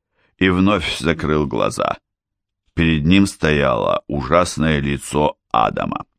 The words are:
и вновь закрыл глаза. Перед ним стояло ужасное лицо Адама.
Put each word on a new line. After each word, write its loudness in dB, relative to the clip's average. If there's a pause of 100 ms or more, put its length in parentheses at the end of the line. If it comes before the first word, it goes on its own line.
(380)
и 4
вновь 2
закрыл 0
глаза. -2 (760)
Перед 2
ним 4
стояло 0
ужасное 0
лицо -2 (140)
Адама. -2 (120)